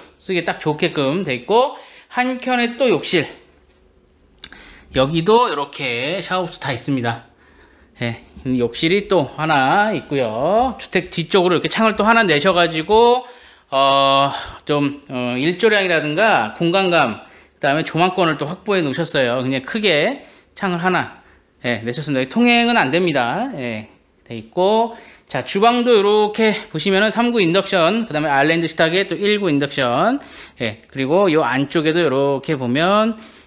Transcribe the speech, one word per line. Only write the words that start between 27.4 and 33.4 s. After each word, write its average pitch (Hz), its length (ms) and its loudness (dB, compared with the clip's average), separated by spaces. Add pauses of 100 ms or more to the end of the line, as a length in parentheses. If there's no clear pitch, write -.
인덕션, 190 640 2
그다음에 151 240 -4
아일랜드 156 380 2
식탁에 170 400 0
또 170 100 -4
일 202 240 0
구 190 80 0
인덕션, 143 720 0 (400)
예, 110 260 -6
그리고 160 460 0
요 156 100 4
안쪽에도 151 560 0
이렇게 139 560 0
보면 180 600 0 (300)